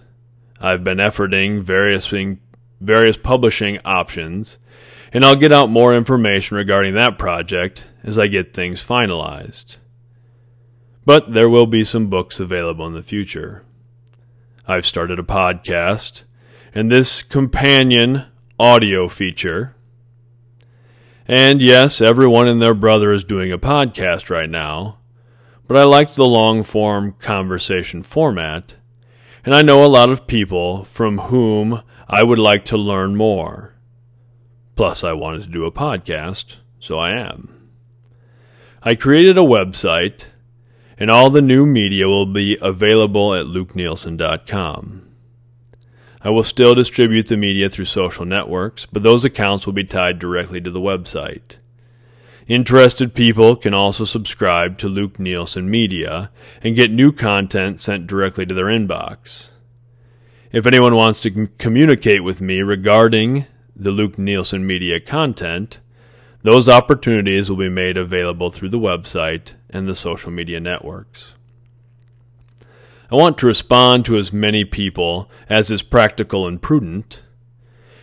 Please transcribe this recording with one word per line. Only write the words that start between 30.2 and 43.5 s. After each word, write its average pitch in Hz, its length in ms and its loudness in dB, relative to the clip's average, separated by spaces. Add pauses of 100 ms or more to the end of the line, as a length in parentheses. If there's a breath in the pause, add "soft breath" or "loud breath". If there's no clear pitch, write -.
people 95 580 -4
from 107 340 -4
whom 110 640 -2 (260 soft breath)
I 104 140 2
would 117 160 2
like 104 280 2
to 110 100 -4
learn 101 400 -2
more. 104 580 -4 (1000)
Plus, 95 260 -2
I 82 120 -4
wanted 80 280 -10
to 95 60 -18
do 82 160 -8
a 82 80 -6
podcast, 90 840 -10 (200)
so - 200 -10
I 90 200 -4
am. - 520 -16 (1120 soft breath)
I 117 120 0
created 170 440 4
a 185 40 6
website, 95 840 0 (720 soft breath)
and 107 120 -2
all 127 200 6
the 147 100 4
new 135 240 4
media 98 420 0
will 98 200 0
be 101 340 -2
available 104 720 0
at 87 120 -4
luke 90 280 -10